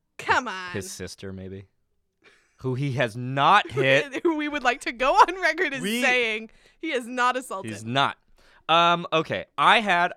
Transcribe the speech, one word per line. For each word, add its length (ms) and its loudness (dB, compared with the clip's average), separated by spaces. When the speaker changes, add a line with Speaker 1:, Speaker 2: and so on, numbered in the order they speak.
Speaker 1:
come 320 -2
on." 220 -10
Speaker 2:
His 200 -8
sister, 400 -12
maybe? 360 -14
Who 160 -4
he 180 -4
has 240 -2
not 540 2
Speaker 1:
<laughs> 0 -
Speaker 2:
hit. 520 2
Speaker 1:
Who 140 0
we 100 -4
would 160 -6
like 180 0
to 120 -8
go 180 0
on 300 4
record 320 0
as 80 -6
Speaker 2:
We 200 -2
Speaker 1:
saying 500 0
he 140 -6
is 120 -4
not 300 0
assaulted. 340 -8
Speaker 2:
He's 140 -10
not. 320 0
Um, 420 4
okay, 320 0
I 240 6
had 360 0